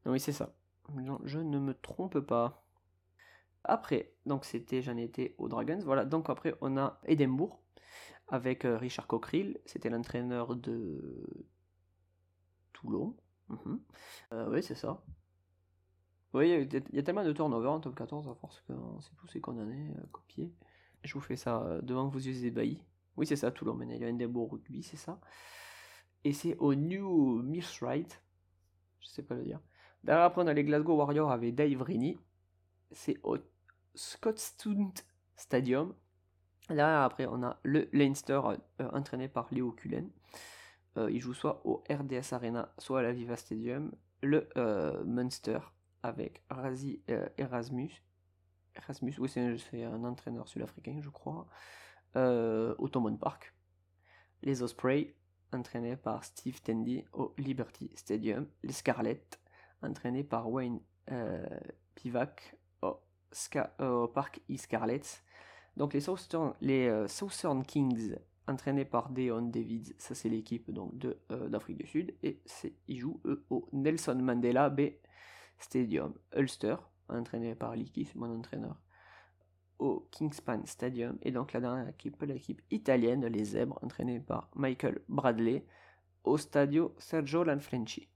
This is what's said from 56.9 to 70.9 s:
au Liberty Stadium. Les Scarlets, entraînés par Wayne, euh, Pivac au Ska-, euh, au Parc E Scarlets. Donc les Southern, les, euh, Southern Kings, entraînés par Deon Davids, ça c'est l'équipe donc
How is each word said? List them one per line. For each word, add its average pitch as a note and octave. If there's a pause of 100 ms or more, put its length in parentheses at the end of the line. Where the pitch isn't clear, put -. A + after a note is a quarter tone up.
au -
Liberty C3
Stadium. A2+ (160)
Les C3
Scarlets, - (560)
entraînés B2+
par A#2
Wayne, B2 (300)
euh, A#2 (480)
Pivac - (240)
au - (320)
Ska-, -
euh, B2
au A#2
Parc -
E C#3
Scarlets. A#2+ (540)
Donc C#3+
les D3
Southern, E3
les, C3+
euh, G#2+
Southern D#3
Kings, B2 (300)
entraînés C#3
par C3
Deon B2
Davids, A2+
ça -
c'est -
l'équipe A2+
donc G#2